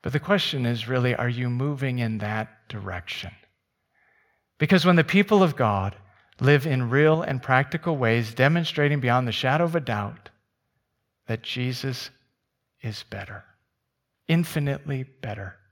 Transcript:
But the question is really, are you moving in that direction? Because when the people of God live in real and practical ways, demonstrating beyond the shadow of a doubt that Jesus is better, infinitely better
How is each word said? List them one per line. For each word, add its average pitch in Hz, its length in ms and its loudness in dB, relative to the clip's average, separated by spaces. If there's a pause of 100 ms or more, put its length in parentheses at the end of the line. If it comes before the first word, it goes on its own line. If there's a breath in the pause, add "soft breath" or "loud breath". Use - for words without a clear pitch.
But 123 100 -6
the 147 60 0
question 156 480 0
is 117 220 -2
really, 127 260 2
are 120 140 -2
you 123 200 -4
moving 131 520 -2
in 110 180 -2
that 107 500 -6
direction? 95 640 -10 (1300)
Because 165 260 4
when 180 120 6
the 160 80 6
people 196 380 4
of 165 140 2
God 101 380 0 (460 soft breath)
live 139 260 6
in 127 240 -2
real 156 320 4
and 127 180 -4
practical 135 560 0
ways, 113 380 0
demonstrating 147 680 2
beyond 123 280 2
the 110 40 -4
shadow 143 320 0
of 165 120 -2
a 160 40 0
doubt 107 500 -6 (960)
that 113 160 -4
Jesus 127 680 -6 (720)
is 107 260 -10
better, 98 360 -14 (800)
infinitely 143 800 -2 (180)
better 101 340 -10 (160)